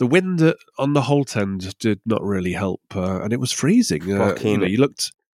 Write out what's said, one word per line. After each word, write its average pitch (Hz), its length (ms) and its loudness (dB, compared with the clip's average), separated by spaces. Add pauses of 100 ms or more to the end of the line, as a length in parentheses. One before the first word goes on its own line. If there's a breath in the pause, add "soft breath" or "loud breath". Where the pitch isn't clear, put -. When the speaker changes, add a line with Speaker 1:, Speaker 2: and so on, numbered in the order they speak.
Speaker 1:
the 127 80 2
wind 180 340 2
at, 160 140 4 (200)
on 139 160 0
the 143 100 2
Holt 139 340 0
End 95 420 -4
did 107 260 0
not 107 160 0
really 92 320 -2
help, 92 300 -4 (140)
uh, 92 260 -4
and 107 100 -4
it 120 60 -2
was 131 140 -4
freezing. 98 600 2
Uh, 101 180 2
Speaker 2:
Fucking 107 200 -2
Speaker 1:
you 104 80 2
know, 95 80 0
you 98 120 0
looked - 340 -2 (220)